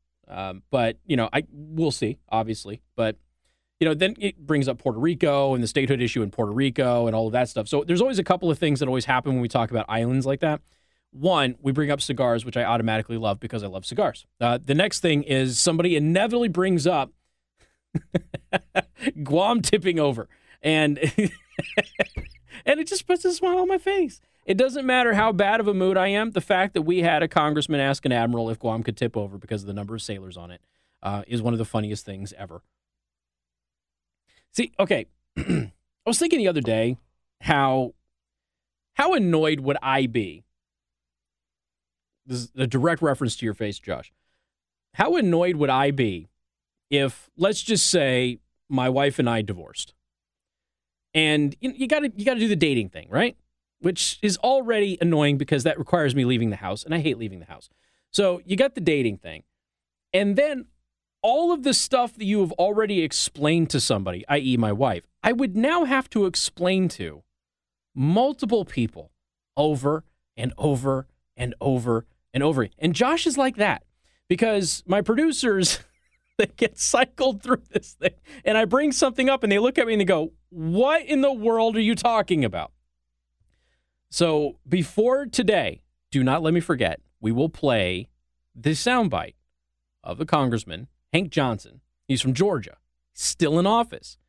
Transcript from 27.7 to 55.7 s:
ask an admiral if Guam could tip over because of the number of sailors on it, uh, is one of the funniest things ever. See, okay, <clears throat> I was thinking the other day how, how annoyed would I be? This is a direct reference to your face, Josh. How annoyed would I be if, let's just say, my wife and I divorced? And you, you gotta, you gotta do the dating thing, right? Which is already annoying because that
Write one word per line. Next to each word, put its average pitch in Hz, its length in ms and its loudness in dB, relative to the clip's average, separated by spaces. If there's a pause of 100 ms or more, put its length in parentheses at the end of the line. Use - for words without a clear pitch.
ask 139 240 0
an 131 80 0
admiral 117 380 0
if 113 80 -6
Guam 113 240 -2
could 110 140 -6
tip 120 200 -4
over 101 220 -6
because 104 240 -8
of 101 60 -16
the 98 60 -6
number 101 200 -8
of 110 80 -10
sailors 95 340 -12
on 87 140 -16
it, 90 100 -20 (420)
uh, 101 240 -6
is 120 140 -4
one 117 140 0
of 113 40 0
the 113 60 -4
funniest 104 400 -6
things 98 300 -14
ever. 82 280 -16 (1900)
See, - 280 -4
okay, 160 260 0 (160)
<clears throat> - 140 -20
I 143 340 -2 (360)
was 233 120 0
thinking 339 200 2
the 202 100 0
other 165 120 0
day 113 360 0 (440)
how, 131 540 2 (1000)
how 330 200 2
annoyed 156 460 2
would 135 220 -2
I 135 240 0
be? 110 380 -6 (1800)
This 127 140 -6
is 120 160 -14
a 131 100 0
direct 135 360 0
reference 135 340 0
to 117 100 -6
your 107 80 -2
face, 104 240 -6
Josh. - 340 -10 (840)
How 311 220 2
annoyed 175 400 2
would 143 140 0
I 135 200 2
be 107 380 -2 (600)
if, 139 460 -2
let's 202 260 0
just 214 260 0
say, 127 500 0 (300)
my 131 200 0
wife 139 300 2
and 123 120 2
I 113 120 0
divorced? 92 520 -10 (1200)
And 151 460 2
you, 254 120 -6
you 262 140 -6
gotta, 294 280 0
you 202 100 -8
gotta 247 160 0
do 226 80 2
the 208 80 2
dating 135 340 0
thing, - 200 -18
right? 170 260 0 (420)
Which - 440 -2
is 202 160 0
already 226 600 0
annoying 151 380 2
because 139 240 0
that 151 160 0